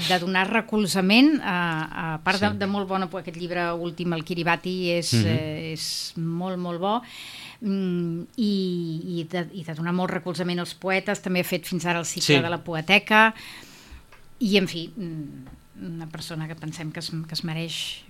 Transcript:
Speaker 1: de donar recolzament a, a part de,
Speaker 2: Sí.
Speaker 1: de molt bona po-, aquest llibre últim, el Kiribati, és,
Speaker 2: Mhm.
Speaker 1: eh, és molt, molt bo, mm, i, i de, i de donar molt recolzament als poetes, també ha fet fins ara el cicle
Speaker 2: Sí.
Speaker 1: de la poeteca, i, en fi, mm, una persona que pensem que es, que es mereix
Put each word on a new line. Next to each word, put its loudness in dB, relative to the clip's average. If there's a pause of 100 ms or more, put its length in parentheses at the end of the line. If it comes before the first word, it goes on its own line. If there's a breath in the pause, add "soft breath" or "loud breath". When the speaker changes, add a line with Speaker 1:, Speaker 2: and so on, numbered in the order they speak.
Speaker 1:
de 4
donar 2
recolzament 6
a, -2
a -4
part 2
de, 4
Speaker 2:
Sí. -4
Speaker 1:
de 0
molt 0
bona 0
po-, -8
aquest -10
llibre -2
últim, -2
el -2
Kiribati, 0
és, 0
Speaker 2:
Mhm. 6
Speaker 1:
eh, 0
és -6
molt, -2
molt -4
bo, 2 (580 loud breath)
mm, 0 (160)
i, 0 (160)
i -2
de, -4
i -8
de -8
donar -2
molt 2
recolzament -2
als -6
poetes, 0
també 0
ha 2
fet -2
fins -2
ara 2
el -4
cicle 4
Speaker 2:
Sí. 6
Speaker 1:
de 2
la -2
poeteca, 6 (1040 loud breath)
i, 4
en 4
fi, -8
mm, -10
una -10
persona -8
que -10
pensem -8
que -10
es, -8
que -6
es -6
mereix -6